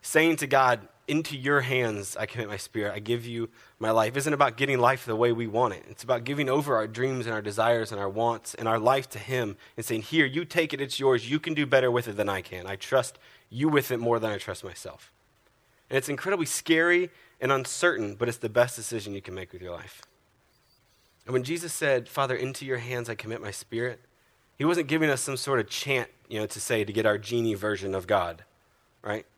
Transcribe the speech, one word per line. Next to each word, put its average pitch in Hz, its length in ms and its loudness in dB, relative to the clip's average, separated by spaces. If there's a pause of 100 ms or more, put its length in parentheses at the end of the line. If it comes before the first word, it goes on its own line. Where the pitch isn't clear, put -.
Saying 160 360 4
to 147 100 -4
God, 127 420 4 (200)
"Into 151 280 -2
your 139 260 2
hands 117 540 -2
I 110 100 -4
commit 113 220 -8
my 104 80 -8
spirit, 104 380 -6
I 104 60 -8
give 117 260 -4
you 117 220 -6 (300)
my 110 120 0
life," 113 260 4
isn't 143 160 0
about 135 240 4
getting 135 220 2
life 123 260 4
the 113 120 -2
way 120 160 4
we 117 140 -2
want 110 280 2
it. - 140 -14
It's - 160 -18
about 120 200 0
giving 143 240 -2
over 139 280 2
our 110 100 0
dreams 123 400 -2
and 113 80 -4
our 107 80 -4
desires 110 500 2
and 101 80 -6
our 101 80 -2
wants 113 460 0
and 113 140 -4
our 113 100 4
life 131 320 4
to - 80 -12
him 113 380 -4 (200)
and - 80 -8
saying, 113 180 -2
"Here, 151 240 2
you 147 180 -4
take 160 280 0
it, 139 80 -6
it's 135 200 -4
yours. 127 300 4
You 151 100 2
can 160 140 -4
do 147 120 0
better 127 240 6
with 120 180 0
it 101 80 -8
than 104 120 0
I 95 120 -2
can. 92 260 -12
I 95 100 -6
trust - 420 0 (320)
you 135 180 0
with 147 220 2
it 120 80 0
more 117 200 2
than 110 120 0
I 101 80 -4
trust - 260 -10
myself." - 480 -14 (760)
And 127 60 0
it's 139 120 0
incredibly 165 380 -2
scary 175 640 4 (300)
and 127 100 0
uncertain, 127 640 2
but 117 140 -2
it's 113 100 -4
the 113 100 -4
best 120 280 4
decision 107 360 -8
you 98 100 -10
can 92 120 -14
make 92 180 -12
with 90 100 -16
your 90 100 -10
life. 82 300 -16 (1200)
And 127 60 -6
when 127 120 0
Jesus 165 280 -6
said, 131 360 0
"Father, 135 260 0
into 131 300 -6
your 131 140 -2
hands 120 300 -6
I 113 60 -6
commit 110 260 -8
my 101 100 -8
spirit," 117 500 -6 (580)
he 139 60 -2
wasn't 165 240 2
giving 156 220 2
us 135 100 2
some 139 160 -4
sort 131 240 0
of 104 80 -2
chant, 131 420 -2 (180)
you 107 120 -4
know, 107 60 -2
to 107 140 -10
say 110 240 0
to 104 80 -6
get 110 140 2
our 104 120 4
genie 113 360 0
version 98 400 -2
of 92 120 -4
God, 87 380 2 (580)
right? 104 240 -6 (120)